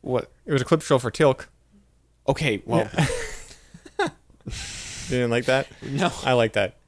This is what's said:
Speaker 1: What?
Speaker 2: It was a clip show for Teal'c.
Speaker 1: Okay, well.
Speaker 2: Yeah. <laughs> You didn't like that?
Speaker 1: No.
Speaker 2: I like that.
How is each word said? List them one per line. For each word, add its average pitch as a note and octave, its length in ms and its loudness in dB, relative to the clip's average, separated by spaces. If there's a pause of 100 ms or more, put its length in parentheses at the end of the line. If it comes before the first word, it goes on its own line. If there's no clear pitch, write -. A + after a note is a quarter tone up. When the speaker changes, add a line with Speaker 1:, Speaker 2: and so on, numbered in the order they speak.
Speaker 1:
What? - 280 -2 (160)
Speaker 2:
It - 80 -6
was C3 80 2
a A#2+ 40 -2
clip D#3 160 4
show C#3 180 2
for A#2+ 120 -2
Teal'c. - 340 2 (800)
Speaker 1:
Okay, C3+ 380 0
well. G#2+ 280 2
Speaker 2:
Yeah. D3 180 0
<laughs> - 960 -8 (1000)
You B2+ 80 0
didn't A#2+ 140 2
like A#2+ 140 0
that? C3 220 2 (160)
Speaker 1:
No. C#3 260 0 (140)
Speaker 2:
I B2+ 100 2
like A2+ 200 4
that. G2+ 240 0 (100)